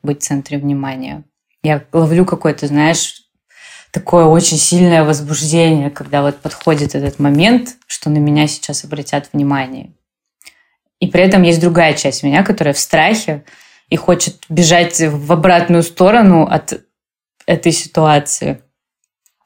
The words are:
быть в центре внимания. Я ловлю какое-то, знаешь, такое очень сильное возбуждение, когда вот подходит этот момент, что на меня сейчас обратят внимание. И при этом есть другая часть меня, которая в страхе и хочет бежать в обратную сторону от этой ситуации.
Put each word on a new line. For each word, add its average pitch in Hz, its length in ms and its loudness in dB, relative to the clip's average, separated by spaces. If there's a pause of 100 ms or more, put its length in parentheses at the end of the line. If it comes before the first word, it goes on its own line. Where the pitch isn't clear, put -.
быть 143 200 -6
в - 40 -8
центре 143 320 -6
внимания. 139 680 -6 (380)
Я 151 220 -2 (100)
ловлю 165 320 2
какое-то, 156 400 -4
знаешь, 151 560 -2 (680)
такое - 360 2
очень 165 320 2
сильное 175 460 2
возбуждение, 151 840 0
когда 143 300 -6
вот 143 200 -2
подходит 147 540 -4
этот 139 240 -6
момент, 175 580 2 (100)
что - 240 -8
на 151 80 0
меня 147 300 2
сейчас - 360 -10
обратят 147 480 -8
внимание. 139 600 -4 (1080)
И 185 60 -2
при 180 160 2
этом 190 200 4
есть 170 180 2
другая 165 340 2
часть - 280 -6
меня, 147 200 2
которая 160 320 -2
в - 40 -8
страхе 160 640 -2 (460)
и 170 60 -2
хочет - 520 -2
бежать 170 520 2
в 151 320 -2
обратную 170 520 4
сторону 185 600 4
от - 360 -6 (640)
этой 170 240 0
ситуации. 147 880 -2 (840)